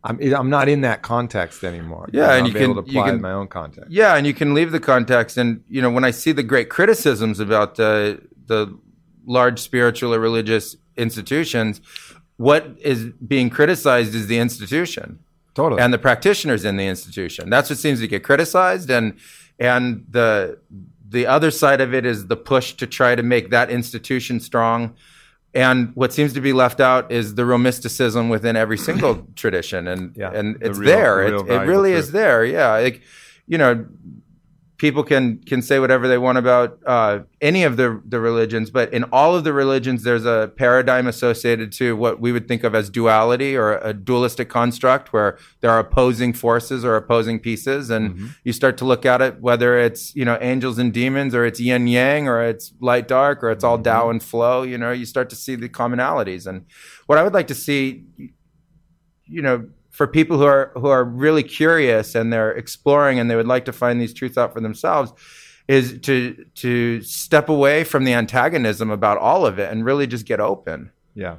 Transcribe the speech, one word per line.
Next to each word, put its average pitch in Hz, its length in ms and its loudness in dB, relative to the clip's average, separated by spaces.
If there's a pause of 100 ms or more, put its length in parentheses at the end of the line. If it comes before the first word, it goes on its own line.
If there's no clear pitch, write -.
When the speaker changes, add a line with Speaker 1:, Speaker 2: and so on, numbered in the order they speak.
Speaker 1:
I'm, 117 160 -8 (160)
I'm 131 160 -2
not 139 180 2
in 143 120 2
that 117 200 -2
context 117 640 -6
anymore. 85 480 -10
Speaker 2:
Yeah, 123 100 0
Speaker 1:
You 160 60 4
know, 139 60 4
Speaker 2:
and 127 140 2
Speaker 1:
I'm 110 60 -2
Speaker 2:
you 107 80 -4
Speaker 1:
able 131 140 2
Speaker 2:
can, 98 100 -8
Speaker 1:
to - 60 -12
Speaker 2:
you - 80 0
Speaker 1:
apply 98 120 2
Speaker 2:
can - 100 -2
Speaker 1:
my 92 100 -8
own 98 160 -6
context. 80 440 -16
Speaker 2:
Yeah, 190 240 4
and 143 120 2
you 143 80 -2
can 147 180 0
leave 165 180 2
the 160 80 -2
context. 123 560 2
And, 117 320 -2
you 131 140 -4
know, 127 80 2
when 123 140 0
I 123 80 2
see 123 200 -2
the 139 120 -2
great 120 260 0
criticisms 131 680 2
about 104 360 0
the, 107 460 0 (240)
the 107 320 -2 (480)
large 123 340 2
spiritual 120 540 0
or 113 60 2
religious 113 560 0 (200)
institutions, 113 840 -4 (560)
what 147 300 2 (140)
is 123 240 -2 (220)
being 127 220 0
criticized 131 640 2
is 110 140 -6
the 117 100 0
institution. 120 840 -4 (360)
Speaker 1:
Totally. 135 260 0
Speaker 2:
And 123 120 4
the 117 40 -2
practitioners 127 680 0
in 98 120 -2
the 98 80 -4
institution. 90 640 -10
That's 127 200 0
what 135 100 -8
seems 139 220 -2
to 113 60 -6
get 98 160 -6
criticized. 175 680 0
And, 113 220 0 (440)
and 123 520 0
the, 107 500 0 (480)
the 120 180 -2
other 147 240 4
side 143 320 2
of 123 120 0
it 127 120 -2
is 104 220 -4
the 113 100 -2
push - 360 -2
to - 120 -8
try 123 300 2
to 120 80 -2
make 120 280 0
that 120 200 2
institution 120 680 -6
strong. 117 560 -2 (580)
And 127 420 2
what 127 160 0
seems 147 220 0
to 135 80 -6
be 135 100 0
left 127 300 2
out 127 320 4
is 104 220 -4
the 120 100 0
real 123 120 2
mysticism 120 680 0
within 113 300 0
every 110 200 0
single 147 540 -2
Speaker 1:
<clears throat> - 60 -20
Speaker 2:
tradition. 90 500 -4
And, 90 300 -8
Speaker 1:
Yeah, 95 160 -8
Speaker 2:
and 107 260 -6
Speaker 1:
the 113 120 -6
Speaker 2:
it's 101 60 -8
Speaker 1:
real, 110 120 2
Speaker 2:
there. 160 260 4
Speaker 1:
the 98 160 2
real 101 80 0
Speaker 2:
It, 98 40 -4
it 90 40 -8
Speaker 1:
valuable 120 200 0
Speaker 2:
really 190 240 2
Speaker 1:
truth. 170 120 0
Speaker 2:
is 135 80 -10
there. 156 320 2
Yeah. 135 300 2
Like, 120 280 0 (460)
you 165 100 -2
know, 123 280 2 (920)
people 147 280 0
can, 127 380 0
can 127 180 -4
say 135 180 0
whatever 127 260 2
they 127 120 4
want 127 200 2
about, 123 480 2
uh, 110 340 2 (200)
any 175 240 2
of 131 140 2
the, 117 280 0
the 117 140 -4
religions, 113 500 0
but 123 240 0
in 123 120 -2
all 143 280 4
of 165 120 -2
the 151 80 0
religions, 131 500 0
there's 117 220 0
a 110 320 0
paradigm 127 500 2
associated 117 640 -2
to 120 240 -2
what 110 240 -2
we 120 140 0
would 120 120 -4
think 120 200 -4
of 110 100 0
as 104 140 0
duality 117 640 2
or 107 220 0
a 107 160 -6
dualistic 120 560 -2
construct 120 640 0
where 104 240 0 (240)
there 117 100 4
are 113 80 4
opposing 123 540 0
forces 120 500 -2
or 113 140 0
opposing 113 420 0
pieces. 131 500 -6
And 107 260 -2
Speaker 1:
Mm-hmm. 95 100 -12 (180)
Speaker 2:
you 123 80 -4
start 127 280 0
to 131 60 -4
look 127 200 0
at 127 160 4
it, 131 180 -2
whether 123 400 2
it's, 117 340 -2
you 135 120 -4
know, 117 160 0
angels 127 360 -4
and 123 160 0
demons 131 400 -2
or 120 120 2
it's 117 160 -4
yin 123 260 0
yang 135 400 2
or 117 160 0
it's 113 380 -6
light 123 260 0
dark 135 380 2
or 113 60 0
it's 107 120 -4
all 120 140 2
Speaker 1:
Mm-hmm. 113 60 -8
Speaker 2:
Tao 117 260 2
and 117 120 -4
flow, 123 420 0
you 123 140 -8
know, 117 140 -6
you 123 140 -8
start 127 240 -4
to - 80 -16
see 131 180 -10
the 117 140 -10
commonalities. 120 800 -4
And 92 180 -12 (400)
what 151 120 4
I 160 60 6
would 196 100 0
like 175 140 0
to 135 80 -8
see, 135 480 -4 (1200)
you 156 160 -12
know, 127 260 -2 (220)
for - 180 -2
people 160 300 2
who 139 60 4
are, 139 320 4
who 127 120 -2
are 131 180 4
really 139 360 2
curious 143 760 2
and 113 180 0
they're 110 180 0
exploring 139 640 0
and 117 140 0
they 117 60 2
would 113 100 0
like 127 160 0
to 127 80 -8
find 120 300 -2
these 120 120 -6
truths 127 240 -6
out 120 160 0
for 113 60 -10
themselves 123 540 -2 (560)
is 127 320 2
to, 127 520 -4
to 120 480 -2
step - 460 0
away 151 380 2
from 135 180 0
the 127 100 2
antagonism 120 800 0
about 104 260 0
all 151 280 2
of 101 120 0
it 98 140 -4
and 110 140 -4
really 139 200 0
just 113 200 -8
get 101 160 -2
open. 82 500 -6 (220)
Speaker 1:
Yeah. 90 260 -12